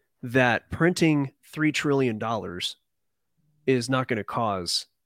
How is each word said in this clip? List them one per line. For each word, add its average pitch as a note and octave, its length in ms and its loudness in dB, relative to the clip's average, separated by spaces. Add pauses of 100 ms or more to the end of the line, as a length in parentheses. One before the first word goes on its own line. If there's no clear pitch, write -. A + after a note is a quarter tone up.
(220)
that B2 480 0
printing D#3 640 2 (120)
three D#3 280 -2
trillion C3+ 460 0
dollars G2+ 580 -6 (920)
is B2+ 220 2
not B2+ 200 0
gonna G#2+ 160 -2
cause, G2 640 -2 (180)